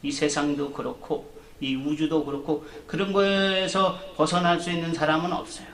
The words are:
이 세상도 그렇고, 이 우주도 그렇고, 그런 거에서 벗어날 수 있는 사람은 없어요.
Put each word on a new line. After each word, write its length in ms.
이 80
세상도 600
그렇고, 600
이 160
우주도 480
그렇고, 420
그런 240
거에서 880
벗어날 440
수 120
있는 200
사람은 400
없어요. 420